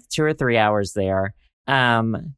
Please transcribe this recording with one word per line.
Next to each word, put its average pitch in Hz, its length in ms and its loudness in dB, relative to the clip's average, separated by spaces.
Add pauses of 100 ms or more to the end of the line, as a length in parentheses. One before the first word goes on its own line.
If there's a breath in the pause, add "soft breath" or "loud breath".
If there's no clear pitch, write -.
two 156 140 -2
or 151 100 0
three 123 240 0
hours 107 360 2
there, 95 400 -2 (340)
um, 120 720 0